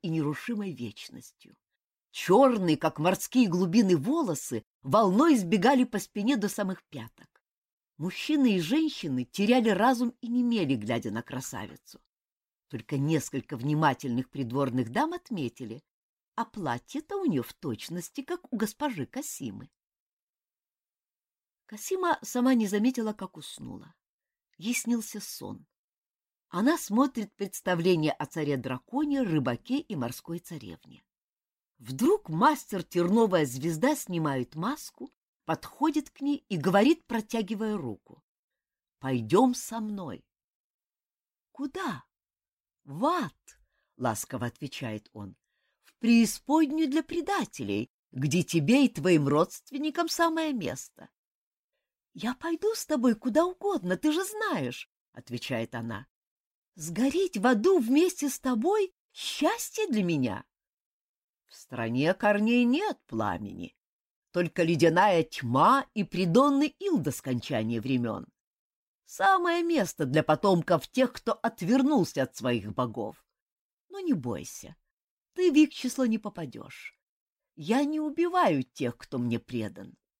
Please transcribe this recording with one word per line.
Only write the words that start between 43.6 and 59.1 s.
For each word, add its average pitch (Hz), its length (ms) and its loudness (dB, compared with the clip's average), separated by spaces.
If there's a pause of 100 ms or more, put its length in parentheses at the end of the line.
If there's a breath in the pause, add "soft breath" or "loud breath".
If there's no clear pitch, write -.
ласково 123 500 -4
отвечает 120 680 -10
он, 101 220 -14 (460)
«в - 160 -20
преисподнюю 262 920 2
для 302 120 0
предателей, 254 880 -4 (220)
где 147 300 0
тебе 190 420 4
и 240 40 6
твоим 160 380 2
родственникам 277 800 -2
самое 320 440 0
место». - 560 -8 (1040)
«Я 208 220 -6
пойду 339 400 -2
с - 120 -10
тобой 247 300 2
куда 254 280 2
угодно, 330 520 -2
ты 302 160 0
же 339 120 0
знаешь», 370 640 -4 (240)
отвечает 120 600 -8
она. 113 320 -8 (720)
«Сгореть 254 600 -2
в 196 100 2
аду 254 320 4
вместе 294 500 2
с 262 100 -8
тобой — 339 560 0 (180)